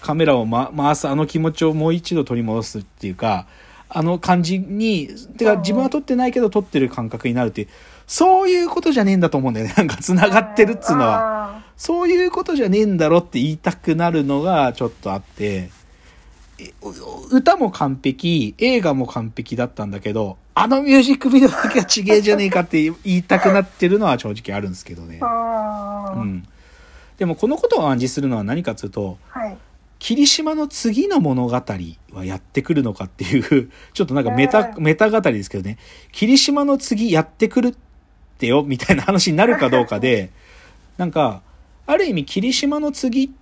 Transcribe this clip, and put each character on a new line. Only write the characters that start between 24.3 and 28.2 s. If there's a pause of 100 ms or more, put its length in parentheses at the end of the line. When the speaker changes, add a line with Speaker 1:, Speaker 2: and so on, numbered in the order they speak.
Speaker 1:
直
あ
る
ん
で
す
け
ど
ね。
Speaker 2:
あ
ー。
Speaker 1:
う
ん。 (720)
で
も
こ
の
こ
と
を
暗
示
す